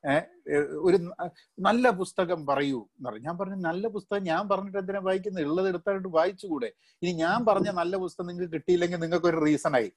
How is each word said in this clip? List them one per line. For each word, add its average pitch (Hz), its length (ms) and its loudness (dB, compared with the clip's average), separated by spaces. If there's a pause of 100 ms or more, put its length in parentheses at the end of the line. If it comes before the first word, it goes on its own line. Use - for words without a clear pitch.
ഏഹ്, - 480 0
ഒരു 156 400 2
ന-, 175 160 -2 (460)
നല്ല 226 300 4
പുസ്തകം 180 560 -2
പറയൂ 139 360 0
എന്ന് - 280 -10
പറയും. 110 140 -10
ഞാൻ 170 140 -6
പറഞ്ഞു, 190 180 -8
"നല്ല 185 320 -2
പുസ്തകം 202 360 -4
ഞാൻ 180 260 -2
പറഞ്ഞിട്ട് 196 280 -2
എന്തിനാ 196 220 -4
വായിക്കുന്നത്? 190 440 -2
ഉള്ളത് 180 260 0
എടുത്തായിട്ട് 190 380 -4
വായിച്ചുകൂടെ? 165 640 0 (300)
ഇനി 175 100 0
ഞാൻ 180 340 0
പറഞ്ഞ 196 240 4
നല്ല 180 280 -2
പുസ്തകം 180 300 -6
നിങ്ങൾക്ക് 175 260 -8
കിട്ടിയില്ലെങ്കിൽ 175 440 2
നിങ്ങൾക്ക് 165 280 0
ഒരു 160 200 4
റീസൺ 151 300 2
ആയി. 113 220 2